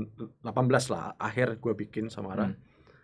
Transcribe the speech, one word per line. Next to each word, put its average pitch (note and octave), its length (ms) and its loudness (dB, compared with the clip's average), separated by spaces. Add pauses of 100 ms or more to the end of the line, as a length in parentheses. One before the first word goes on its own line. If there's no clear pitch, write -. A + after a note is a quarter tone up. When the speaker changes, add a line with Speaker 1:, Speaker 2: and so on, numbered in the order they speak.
(380)
Speaker 1:
delapan A#2+ 260 0
belas B2+ 240 6
lah, F#2+ 300 -4
akhir A2+ 400 0
gua A#2 160 0
bikin G#2+ 340 -6
Samara. G2+ 380 -2
Speaker 2:
Hmm. F#2+ 100 -2 (480)